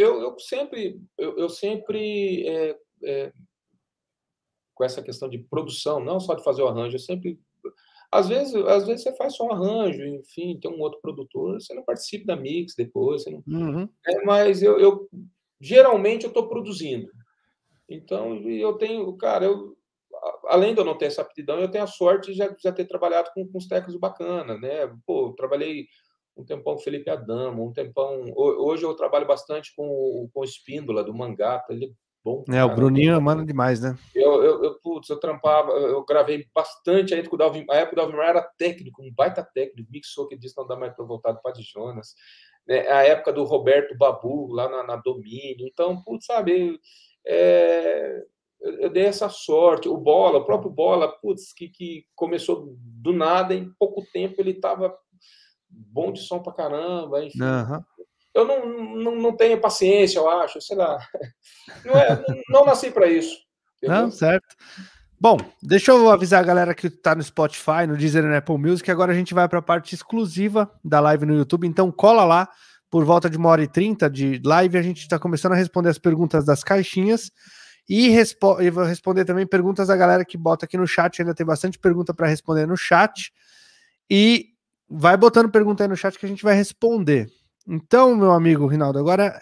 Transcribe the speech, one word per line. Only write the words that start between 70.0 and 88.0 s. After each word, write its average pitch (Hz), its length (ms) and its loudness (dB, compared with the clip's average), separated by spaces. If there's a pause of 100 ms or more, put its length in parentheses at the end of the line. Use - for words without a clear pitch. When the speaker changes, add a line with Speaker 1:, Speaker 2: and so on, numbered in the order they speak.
Speaker 2:
da 151 160 2
live 151 260 4
no 151 100 2
YouTube, 165 320 0
então 175 240 2
cola 214 340 6
lá, 170 240 4 (400)
por 165 160 2
volta 170 240 4
de 160 80 -4
uma 165 120 4
hora 160 140 6
e 143 40 0
trinta 196 420 0
de 135 360 -2
live, 175 320 4
a 175 40 2
gente 170 260 -6
tá 170 120 0
começando 175 340 0
a - 20 4
responder 175 340 2
as 151 100 0
perguntas 160 460 2
das 147 180 2
caixinhas 196 680 0 (580)
e 226 200 4
respo-, 208 520 4
e 180 80 4
vou 180 140 0
responder 180 420 0
também 180 220 -2
perguntas 190 400 0
da 190 80 4
galera 180 300 4
que - 120 -12
bota 165 280 -2
aqui 185 120 -6
no 180 100 0
chat, 170 340 0
ainda 170 140 -2
tem 165 100 -4
bastante 165 340 -4
pergunta 175 340 0
pra 165 140 -2
responder 156 400 0
no 180 100 -2
chat, - 540 2 (800)
e 214 380 4 (420)
vai 160 280 4
botando 226 340 6
pergunta 208 320 2
aí 202 40 2
no 190 100 -2
chat 190 200 -4
que - 80 -12
a 190 40 -8
gente 196 140 -10
vai 208 120 6
responder. 196 760 0 (400)
Então, 240 460 4